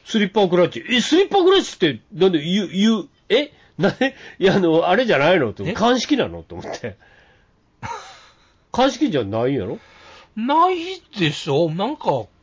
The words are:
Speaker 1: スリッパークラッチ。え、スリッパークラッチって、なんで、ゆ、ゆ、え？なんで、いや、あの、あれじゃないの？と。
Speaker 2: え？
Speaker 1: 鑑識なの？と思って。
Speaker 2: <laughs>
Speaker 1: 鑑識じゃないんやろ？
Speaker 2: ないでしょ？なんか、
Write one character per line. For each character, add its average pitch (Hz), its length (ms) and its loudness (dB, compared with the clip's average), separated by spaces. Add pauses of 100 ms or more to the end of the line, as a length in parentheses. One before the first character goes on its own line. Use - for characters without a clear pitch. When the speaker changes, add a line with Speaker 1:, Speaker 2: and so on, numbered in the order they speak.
Speaker 1:
ス - 140 -4
リ 202 100 0
ッ - 40 -10
パ 214 120 2
ー 180 40 0
ク 175 80 0
ラ 175 80 4
ッ - 60 0
チ。 - 180 -12
え、 240 120 0
ス - 160 0
リ 392 100 4
ッ - 20 -10
パ 403 100 2
ー 349 60 4
ク 370 60 6
ラ 392 80 6
ッ - 40 0
チ - 120 -8
っ - 40 -20
て、 139 220 0 (120)
な 185 180 2
ん - 20 -4
で、 147 120 0
ゆ、 180 280 -2
ゆ、 196 360 0 (200)
え？ 285 240 0 (240)
な 185 140 0
ん - 60 -8
で、 262 180 -2 (240)
い 175 60 -4
や、 185 100 4
あ 208 40 4
の、 165 300 2
あ 185 80 2
れ 254 80 2
じ 214 80 0
ゃ 143 60 2
な 151 140 4
い 185 60 4
の？ 113 140 -2
と。 101 120 -10
Speaker 2:
え？ 156 80 -4
Speaker 1:
鑑 233 280 0
識 294 160 0
な 151 120 -2
の？ 85 140 -14
と - 120 -18
思 85 140 -12
っ - 120 -10
て。 104 160 -12 (840)
Speaker 2:
<laughs> - 920 -18
Speaker 1:
鑑 262 180 2
識 254 200 -2
じ 147 80 -2
ゃ 113 60 -2
な 110 220 -2
い 139 60 0
ん - 20 -2
や 98 120 -4
ろ？ 156 120 -8 (580)
Speaker 2:
な 302 340 2
い 359 300 -6 (160)
で 165 140 0
し - 180 -10
ょ？ 156 220 0
な 190 160 -4
ん 294 100 -6
か、 143 280 -4 (180)